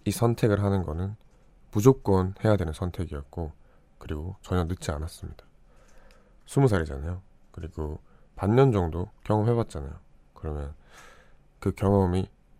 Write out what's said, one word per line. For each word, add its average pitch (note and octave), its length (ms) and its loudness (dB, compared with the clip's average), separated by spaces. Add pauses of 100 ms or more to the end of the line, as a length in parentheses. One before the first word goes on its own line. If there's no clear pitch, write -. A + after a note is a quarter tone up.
이 G#2 60 0
선택을 G#2+ 520 2
하는 G2 200 0
거는 F2+ 320 -6 (560)
무조건 G2 600 4 (100)
해야 G#2+ 120 6
되는 E2+ 160 -2
선택이었고 D#2+ 800 -8 (460)
그리고 E2 440 -10
전혀 F2+ 220 0
늦지 F2 260 -6
않았습니다. - 560 -10 (1040)
스무 C#3 220 4
살이잖아요. E2 520 -4 (300)
그리고 D#2+ 480 -10 (360)
반년 B2 360 4
정도 F2 380 -2 (160)
경험해봤잖아요. G#2+ 680 0 (400)
그러면 D2 400 -10 (840)
그 F#2+ 120 -2
경험이 F#2+ 600 2 (280)